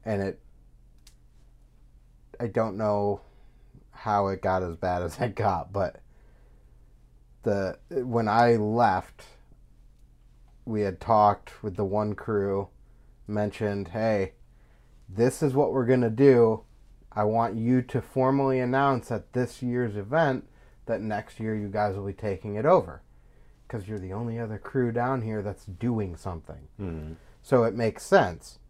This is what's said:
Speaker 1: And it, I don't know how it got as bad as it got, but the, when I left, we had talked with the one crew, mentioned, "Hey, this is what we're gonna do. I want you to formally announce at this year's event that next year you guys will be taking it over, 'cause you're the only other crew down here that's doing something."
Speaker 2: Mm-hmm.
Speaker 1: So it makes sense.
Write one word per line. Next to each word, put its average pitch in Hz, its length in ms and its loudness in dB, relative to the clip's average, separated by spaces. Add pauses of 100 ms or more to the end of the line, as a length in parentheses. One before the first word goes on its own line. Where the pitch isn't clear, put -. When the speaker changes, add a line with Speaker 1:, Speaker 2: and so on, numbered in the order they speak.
Speaker 1:
And 104 160 -2
it, 98 180 -4 (2000)
I 120 80 -4
don't 110 300 -2
know 104 440 0 (720)
how 101 360 0
it 98 140 -4
got 92 220 0
as 85 140 -8
bad 90 240 -2
as 85 180 -6
it 117 160 -4
got, 92 380 -2
but 95 240 -4 (1500)
the, 98 340 0 (120)
when 123 400 0
I 117 260 6
left, 107 680 0 (1400)
we 107 180 -4
had 95 200 -4
talked 104 600 2
with 98 140 -8
the 107 80 -2
one 104 320 -2
crew, 98 540 -2 (580)
mentioned, 104 640 -4
"Hey, 107 440 -2 (760)
this 117 340 0
is 135 100 0
what 131 200 2
we're 131 120 0
gonna 123 240 4
do. 117 540 6 (480)
I 107 140 -2
want 113 300 0
you 120 260 2
to 123 200 -4
formally 135 580 0
announce 131 520 0
at 107 220 -6
this 123 280 -4
year's 120 360 -2
event 131 500 0 (380)
that 110 160 -4
next 107 380 -6
year 110 160 -4
you 104 120 -6
guys 104 280 -2
will 98 100 -8
be 98 80 -6
taking 101 420 -6
it 110 100 -4
over, 151 360 2 (680)
'cause 101 200 -10
you're 107 120 -8
the 92 140 -10
only 117 260 -6
other 110 180 -8
crew 123 340 -2
down 123 320 -2
here 107 180 -4
that's 98 240 -8
doing 101 500 -4
something." 78 520 -12 (120)
Speaker 2:
Mm-hmm. 80 340 -8 (280)
Speaker 1:
So 123 220 4
it 113 120 2
makes 113 300 -2
sense. 104 540 2 (100)